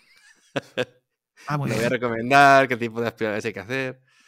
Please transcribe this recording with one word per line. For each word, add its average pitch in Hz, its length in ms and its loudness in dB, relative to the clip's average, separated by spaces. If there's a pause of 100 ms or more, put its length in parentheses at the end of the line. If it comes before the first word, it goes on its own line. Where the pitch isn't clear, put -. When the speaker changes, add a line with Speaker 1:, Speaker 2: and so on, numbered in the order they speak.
(540)
Speaker 1:
<laughs> - 480 -10 (480)
Speaker 2:
Ah, 147 60 -4
muy 139 140 -4
Speaker 1:
Lo - 60 -2
voy 113 80 -2
a 123 40 0
Speaker 2:
bien. 127 120 -2
Speaker 1:
recomendar, 135 680 4
qué 123 80 -2
tipo 113 240 -6
de 117 80 -2
aspiradores 110 380 -4
hay 101 80 -6
que 98 60 -12
hacer. 131 420 -10 (260)